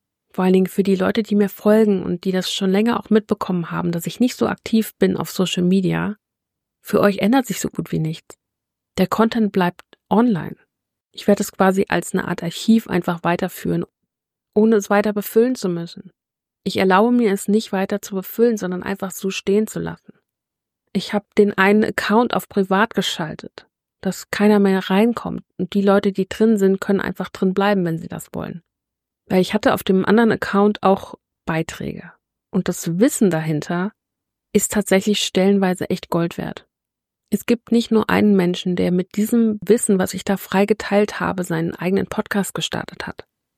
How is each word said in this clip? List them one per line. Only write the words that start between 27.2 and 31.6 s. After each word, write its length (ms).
drin 240
bleiben, 320
wenn 140
sie 100
das 240
wollen. 280
Weil 140
ich 120
hatte 200
auf 100
dem 220
anderen 260
Account 520
auch 320
Beiträge 640